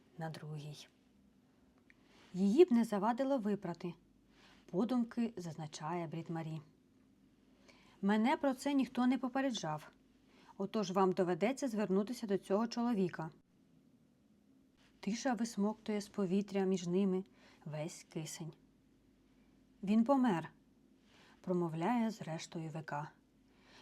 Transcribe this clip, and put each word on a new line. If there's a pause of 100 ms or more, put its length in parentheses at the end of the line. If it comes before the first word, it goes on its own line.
(180)
на
другій. (1500)
«Її
б
не
завадило
випрати», (720)
подумки
зазначає
Брітмарі. (1400)
«Мене
про
це
ніхто
не
попереджав. (680)
Отож
вам
доведеться
звернутися
до
цього
чоловіка». (1700)
Тиша
висмоктує
з
повітря
між
ними (420)
весь
кисень. (1300)
«Він
помер», (880)
промовляє
зрештою
Вега, (720)